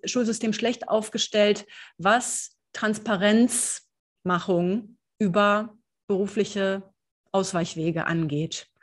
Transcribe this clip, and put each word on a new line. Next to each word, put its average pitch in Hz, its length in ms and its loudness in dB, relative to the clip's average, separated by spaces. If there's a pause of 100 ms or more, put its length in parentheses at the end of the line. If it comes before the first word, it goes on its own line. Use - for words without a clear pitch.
Schulsystem 226 480 -2
schlecht 233 340 -4
aufgestellt, 208 800 0 (320)
was - 640 0 (140)
Transparenzmachung 208 2250 0 (200)
über 208 580 2 (320)
berufliche 196 760 -2 (480)
Ausweichwege 170 720 -2
angeht. 160 640 -2 (140)